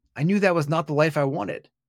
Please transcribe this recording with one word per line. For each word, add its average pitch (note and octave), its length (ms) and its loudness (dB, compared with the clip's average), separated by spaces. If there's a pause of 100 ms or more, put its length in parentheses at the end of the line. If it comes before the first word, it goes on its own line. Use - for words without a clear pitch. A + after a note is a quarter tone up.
(160)
I C#3+ 80 -4
knew G3 160 2
that F#3 160 2
was D3 120 -2
not D#3+ 200 -2
the D3+ 60 -4
life D#3 220 2
I D3 60 0
wanted. C#3 460 -4 (200)